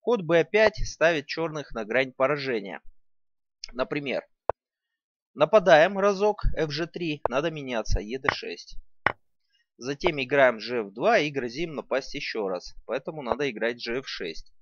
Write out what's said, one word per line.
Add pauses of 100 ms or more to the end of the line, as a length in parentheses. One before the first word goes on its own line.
Ход
Б
пять
ставит
черных
на
грань
поражения. (880)
Например, (1040)
«Нападаем
разок, (140)
Ф
Ж
три,
надо
меняться,
Е
Д
шесть». (1000)
Затем
играем
Ж
Ф
два
и
грозим
напасть
еще
раз, (100)
поэтому
надо
играть
Ж
Ф
шесть. (100)